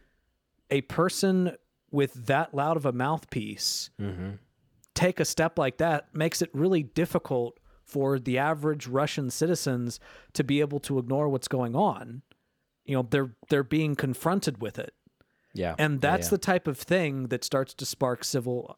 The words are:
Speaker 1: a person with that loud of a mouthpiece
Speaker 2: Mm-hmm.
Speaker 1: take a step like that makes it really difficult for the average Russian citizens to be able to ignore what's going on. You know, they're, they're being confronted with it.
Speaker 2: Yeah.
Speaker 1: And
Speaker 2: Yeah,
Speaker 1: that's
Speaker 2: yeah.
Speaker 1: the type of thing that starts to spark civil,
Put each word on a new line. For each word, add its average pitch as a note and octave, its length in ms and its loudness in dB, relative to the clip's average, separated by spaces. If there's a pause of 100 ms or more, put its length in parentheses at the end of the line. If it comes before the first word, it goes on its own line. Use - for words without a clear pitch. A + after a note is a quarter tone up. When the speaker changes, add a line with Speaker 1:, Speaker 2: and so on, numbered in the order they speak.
(680)
Speaker 1:
a C#3 120 2
person F3+ 760 2 (360)
with C3+ 360 0
that D3 260 2
loud D3 240 2
of C#3+ 80 -2
a C3+ 80 4
mouthpiece B2 960 -4 (120)
Speaker 2:
Mm-hmm. F#2+ 300 -6 (600)
Speaker 1:
take - 260 0
a D3 60 2
step - 340 0
like C3+ 180 0
that D#3+ 360 0
makes D#3 280 0
it E3+ 120 0
really D#3+ 300 2
difficult C3 720 -2 (280)
for C#3 340 0
the B2 200 0
average D3 480 0
Russian C3+ 420 0
citizens B2+ 720 -2 (340)
to D3 100 0
be C#3 160 2
able C#3+ 220 0
to C#3 160 -2
ignore C3+ 320 0
what's C3+ 180 -2
going B2 280 -2
on. B2+ 480 -2 (600)
You C#3 120 -2
know, B2+ 140 0
they're, C3+ 260 0 (140)
they're C#3 140 4
being D3+ 320 0
confronted D3 640 0
with G#2 200 -8
it. - 140 -10 (600)
Speaker 2:
Yeah. F2 240 -2
Speaker 1:
And D3+ 160 2 (100)
Speaker 2:
Yeah, C#3+ 80 4
Speaker 1:
that's F3 160 0
Speaker 2:
yeah. - 40 0
Speaker 1:
the G3+ 80 4
type F3+ 280 0
of C#3 120 -4
thing C#3+ 480 0
that A#2+ 160 -2
starts C3+ 320 -2
to C3 100 -8
spark - 380 -2
civil, B2 540 -4